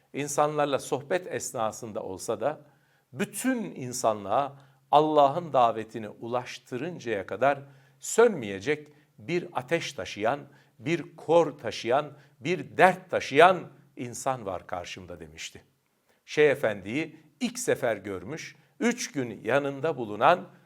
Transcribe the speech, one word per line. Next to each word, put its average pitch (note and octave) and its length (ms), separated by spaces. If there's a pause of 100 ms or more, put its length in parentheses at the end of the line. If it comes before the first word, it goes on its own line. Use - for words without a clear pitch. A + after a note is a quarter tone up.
(120)
insanlarla D3 640
sohbet C#3 540
esnasında A2 720
olsa G2 380
da, C#3+ 200 (520)
bütün G3+ 640
insanlığa B2 800 (340)
Allah'ın D3+ 640
davetini A2+ 560
ulaştırıncaya B2 1200
kadar C3+ 360 (380)
sönmeyecek C#3+ 880 (300)
bir E3+ 340
ateş C3+ 400
taşıyan, G#2 480 (380)
bir D3 380
kor D#3 420
taşıyan, B2 540 (280)
bir D#3+ 360
dert F3+ 340
taşıyan D3 580 (280)
insan A#2+ 500
var F2+ 200
karşımda." F2 540
demişti. D#2+ 420 (640)
Şeyh D3+ 260
Efendi'yi B2+ 640 (240)
ilk - 180
sefer A#2+ 380
görmüş, F#2+ 600 (240)
üç A#3 320
gün A#2+ 320
yanında C#3 520
bulunan C3 520 (180)